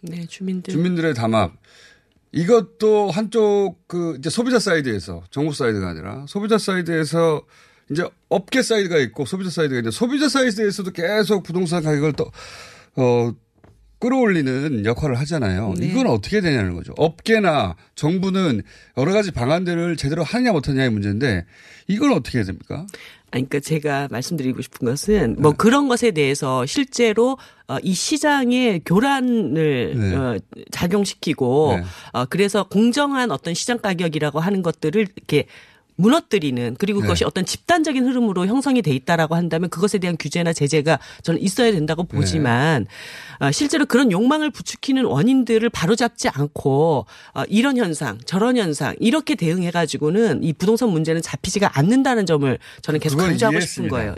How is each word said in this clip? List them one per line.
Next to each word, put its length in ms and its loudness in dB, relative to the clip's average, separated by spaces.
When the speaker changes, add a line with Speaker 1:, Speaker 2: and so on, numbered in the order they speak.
Speaker 1:
네, 240 -10
주민들. 460 -8
Speaker 2:
주민들의 420 0
담합. 380 0
이것도 760 2
한쪽 680 0
그 320 -4
이제 120 -6
소비자 280 0
사이드에서, 720 -2
정부 220 -4
사이드가 360 -2
아니라 400 -12
소비자 300 0
사이드에서 840 0
이제 180 -4
업계 340 0
사이드가 360 2
있고 280 -2
소비자 240 -6
사이드가 300 -2
있는데, 140 -2
소비자 340 0
사이드에서도 640 0
계속 500 0
부동산 400 -2
가격을 320 0
또, 160 -4
어, 360 2
끌어올리는 840 0
역할을 360 -2
하잖아요. 580 -2
Speaker 1:
네. 80 -2
Speaker 2:
이건 220 0
어떻게 320 0
되냐는 340 0
거죠. 220 -12
업계나 800 2
정부는 680 0
여러 140 0
가지 180 2
방안들을 680 -2
제대로 280 -2
하느냐 280 0
못하느냐의 380 0
문제인데, 540 -2
이건 260 2
어떻게 260 0
해야 60 0
됩니까? 400 -8
Speaker 1:
아니, 180 -4
그러니까 120 -2
제가 500 -2
말씀드리고 500 -4
싶은 260 -8
것은 520 0
뭐 140 6
Speaker 2:
네. 40 -2
Speaker 1:
그런 300 4
것에 240 2
대해서 560 0
실제로, 720 0
어, 140 -6
이 120 0
시장의 880 0
교란을, 1120 2
Speaker 2:
네. 200 0
Speaker 1:
어, 200 -2
작용시키고, 1080 0
Speaker 2:
네. 60 -6
Speaker 1:
어, 120 -2
그래서 400 0
공정한 640 2
어떤 240 -4
시장 240 -2
가격이라고 600 -2
하는 220 0
것들을 380 -2
이렇게 300 -2
무너뜨리는, 840 2
그리고 220 0
Speaker 2:
네. 40 0
Speaker 1:
그것이 200 0
어떤 200 -4
집단적인 640 0
흐름으로 380 0
형성이 340 2
돼 120 0
있다라고 420 0
한다면 340 0
그것에 300 0
대한 200 -2
규제나 360 -2
제재가 440 2
저는 200 -2
있어야 280 2
된다고 400 -2
Speaker 2:
네. 60 -6
Speaker 1:
보지만, 720 2
어, 120 2
실제로 320 0
그런 260 4
욕망을 400 2
부추기는 540 -4
원인들을 640 2
바로잡지 600 0
않고, 760 0
어, 120 -4
이런 300 2
현상, 480 -2
저런 320 2
현상, 440 0
이렇게 340 2
대응해가지고는 1080 0
이 120 0
부동산 340 2
문제는 320 0
잡히지가 580 -2
않는다는 460 4
점을 340 0
저는 180 -2
계속 180 -2
Speaker 2:
그건 160 2
Speaker 1:
강조하고 280 2
싶은 240 -6
Speaker 2:
이해했습니다. 120 -2
Speaker 1:
거예요. 220 -4